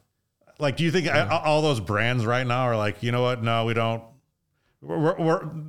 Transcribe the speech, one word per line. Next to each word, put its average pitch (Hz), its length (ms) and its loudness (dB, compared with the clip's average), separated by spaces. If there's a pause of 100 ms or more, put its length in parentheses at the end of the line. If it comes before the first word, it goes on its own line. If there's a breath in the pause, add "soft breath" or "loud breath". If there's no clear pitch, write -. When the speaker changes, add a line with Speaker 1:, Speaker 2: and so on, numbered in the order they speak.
(580)
Speaker 1:
Like, 139 200 -2
do 165 80 2
you 160 60 2
think 175 160 0
Speaker 2:
Yeah. 147 200 2
Speaker 1:
a-, 156 160 0
all 151 180 2
those 143 200 2
brands 110 440 0
right 123 220 0
now 123 140 0
are 120 160 0
like, 104 260 -2
"You 120 80 -2
know 123 120 0
what? 123 200 -2
No, 113 220 0
we 117 80 0
don't. 113 280 -2 (800)
We're, 160 380 0
we're, 165 300 0 (200)